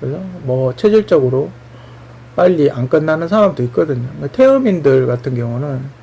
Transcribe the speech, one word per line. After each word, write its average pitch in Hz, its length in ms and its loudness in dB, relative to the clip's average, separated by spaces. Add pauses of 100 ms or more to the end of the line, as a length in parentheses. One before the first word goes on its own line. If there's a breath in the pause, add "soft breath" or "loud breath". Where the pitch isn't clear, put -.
그죠? 139 200 -6 (220)
뭐 127 320 -2
체질적으로 170 760 2 (840 loud breath)
빨리 170 340 2
안 123 180 -4
끝나는 156 400 0
사람도 196 360 2
있거든요. 127 440 -2 (200)
태음인들 185 800 2
같은 123 300 -4
경우는 127 460 -6 (200 loud breath)